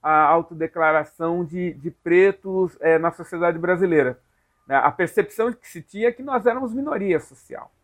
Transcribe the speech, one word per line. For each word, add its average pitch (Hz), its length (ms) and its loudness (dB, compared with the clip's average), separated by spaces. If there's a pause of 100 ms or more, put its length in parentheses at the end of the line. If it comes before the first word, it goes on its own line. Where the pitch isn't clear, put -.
a 156 240 4
autodeclaração 160 1160 0
de, 175 300 -6
de 139 160 -10
pretos, 190 880 0
é, 160 200 4
na 165 120 0
sociedade 170 460 -4
brasileira. 165 640 0 (480)
Né? 139 80 -2
A 139 160 2
percepção 208 600 -2
que - 160 -16
se 165 140 -16
tinha 220 280 -2
é - 20 -4
que 247 120 -14
nós 254 220 -4
éramos 240 280 -2
minoria 202 460 -2
social. - 520 -18 (120)